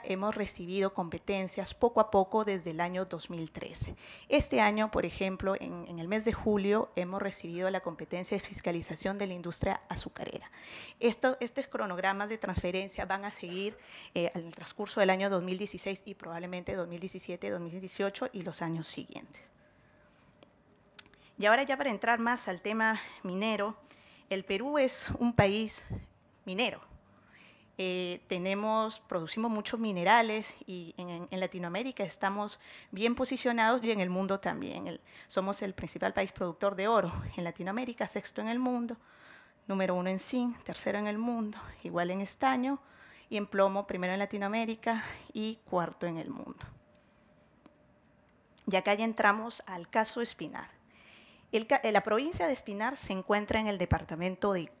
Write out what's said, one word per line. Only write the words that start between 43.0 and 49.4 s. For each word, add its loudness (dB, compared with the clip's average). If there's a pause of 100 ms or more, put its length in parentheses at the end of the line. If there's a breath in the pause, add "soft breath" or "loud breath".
y -2
en -2
plomo, 4
primero -2
en 0
Latinoamérica 0 (300 loud breath)
y -4
cuarto -2
en -4
el -8
mundo. -10 (2000 soft breath)
Y 2
acá 4
ya 0
entramos 2